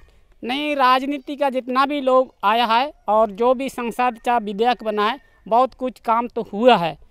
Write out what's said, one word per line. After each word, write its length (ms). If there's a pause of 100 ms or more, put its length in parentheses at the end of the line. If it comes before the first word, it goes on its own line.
(440)
नहीं, 320
राजनीति 600
का 140
जितना 360
भी 160
लोग 420
आया 220
है 280 (140)
और 240
जो 220
भी 160
संसद 560
का 120
विधेयक 460
बना 260
है, 100 (280)
बहुत 260
कुछ 260
काम 280
तो 140 (120)
हुआ 240
है, 200 (140)